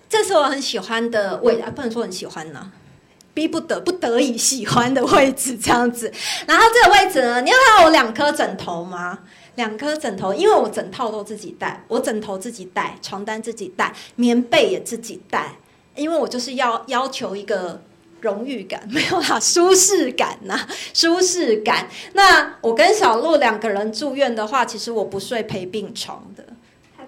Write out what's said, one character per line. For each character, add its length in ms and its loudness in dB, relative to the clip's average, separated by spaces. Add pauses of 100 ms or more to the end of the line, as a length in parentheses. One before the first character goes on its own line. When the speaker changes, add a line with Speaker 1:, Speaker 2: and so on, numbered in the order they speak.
Speaker 1:
这 140 2
是 100 -2
我 100 6
很 180 -2
喜 180 -4
欢 320 -4
的 260 -2
位， 240 2
啊， 140 -10
不 60 -10
能 100 -6
说 100 -4
很 100 -6
喜 140 -10
欢 260 -14
呢， 200 -16 (600)
逼 140 -2
不 120 -6
得， 200 -4
不 120 -2
得 280 -2
已 180 0
喜 280 -2
欢 280 2
的 120 2
位 260 4
置 260 -6
这 140 -2
样 200 2
子。 200 -8 (340)
然 120 4
后 160 8
这 160 8
个 60 8
位 160 4
置 100 2
呢， 200 0
你 80 0
有 60 6 (100)
看 120 8
到 80 10
我 60 8
两 220 4
颗 180 2
枕 260 -2
头 260 -8
吗？ 360 -8 (360)
两 220 -4
颗 180 -4
枕 220 -6
头， 160 -2
因 140 2
为 60 6
我 160 4
枕 220 -8
套 180 -6
都 140 -8
自 120 -12
己 240 -14
带， 280 -8
我 120 -2
枕 220 -4
头 160 -8
自 140 -12
己 220 -16
带， 280 -6
床 220 -10
单 180 -8
自 120 -10
己 220 -12
带， 180 -4 (220)
棉 280 4
被 260 4
也 100 -2
自 180 -10
己 320 -16
带， 260 -6 (400)
因 160 -4
为 60 -2
我 100 0
就 120 -8
是 160 -8
要， 320 -2
要 200 -2
求 280 -8
一 60 -10
个 400 -6 (400)
荣 240 -4
誉 180 -8
感， 160 -10 (120)
没 160 -2
有 140 0
啦， 180 -2
舒 340 4
适 380 4
感 320 -4
呐， 240 -6 (260)
舒 260 2
适 380 2
感。 320 0 (240)
那 480 6
我 140 0
跟 180 6
小 240 2
鹿 200 4
两 220 2
个 80 -4
人 240 -2
住 240 -6
院 180 0
的 120 -4
话， 180 0
其 140 -6
实 140 -8
我 120 -2
不 160 -6
睡 220 -6
陪 240 -8
病 280 -8
床 300 -12 (120)
的。 80 -20 (520)
Speaker 2:
他 120 -20